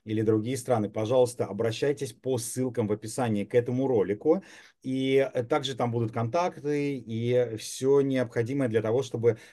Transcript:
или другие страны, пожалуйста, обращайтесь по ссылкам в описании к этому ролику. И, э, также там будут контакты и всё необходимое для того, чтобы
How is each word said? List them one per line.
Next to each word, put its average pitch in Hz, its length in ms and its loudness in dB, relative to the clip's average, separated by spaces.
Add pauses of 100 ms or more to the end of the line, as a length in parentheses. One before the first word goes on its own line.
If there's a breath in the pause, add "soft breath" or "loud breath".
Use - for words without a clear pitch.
или 107 180 -2
другие 110 340 2
страны, 113 340 -2
пожалуйста, 117 560 2
обращайтесь 113 680 -2
по 127 240 -4
ссылкам 120 500 -2
в 104 40 2
описании 110 520 -2
к 101 100 -14
этому 123 320 2
ролику. 117 560 2 (400 loud breath)
И, 135 520 2
э, 127 100 -2
также 135 320 -2
там 120 160 -2
будут 117 200 0
контакты 143 840 -2
и 117 640 0
всё 139 420 2
необходимое 131 680 0
для 110 140 2
того, 113 200 0
чтобы 113 360 0 (140 loud breath)